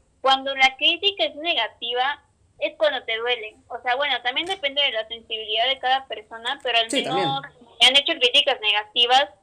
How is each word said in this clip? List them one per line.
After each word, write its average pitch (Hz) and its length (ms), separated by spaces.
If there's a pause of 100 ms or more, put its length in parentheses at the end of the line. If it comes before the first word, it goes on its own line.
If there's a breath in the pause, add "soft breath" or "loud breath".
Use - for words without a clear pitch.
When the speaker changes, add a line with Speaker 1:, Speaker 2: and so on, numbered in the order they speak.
(200)
Speaker 1:
Cuando 269 340
la 269 220
crítica 339 480
es 285 100
negativa, 254 840 (380)
es 311 180
cuando 269 280
te 226 120
duele. 226 380 (140)
O 247 120
sea, 247 140
bueno, 269 260
también 285 260
depende 285 340
de 277 100
la 220 160
sensibilidad 220 600
de 262 120
cada 262 280
persona, 226 540
pero 233 160
al 226 120
Speaker 2:
Sí, 277 80
Speaker 1:
menos 233 120
Speaker 2:
también. 262 200 (520)
Speaker 1:
me 240 60
han 262 80
hecho 285 240
críticas 254 400
negativas, 233 680 (120)